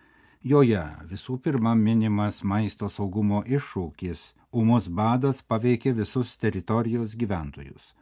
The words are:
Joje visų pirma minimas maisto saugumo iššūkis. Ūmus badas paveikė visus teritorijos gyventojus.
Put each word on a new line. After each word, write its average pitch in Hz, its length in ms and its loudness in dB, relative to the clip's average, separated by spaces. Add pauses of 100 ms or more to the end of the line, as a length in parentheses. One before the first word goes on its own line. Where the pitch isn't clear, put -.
(440)
Joje 123 360 6 (200)
visų 95 420 -10
pirma 117 320 2
minimas 107 680 2
maisto 101 440 -2
saugumo 101 540 -2
iššūkis. 92 800 -4 (260)
Ūmus 113 420 2
badas 120 540 0
paveikė 120 500 2
visus 113 460 -4
teritorijos 110 800 -2
gyventojus. 78 720 -6 (120)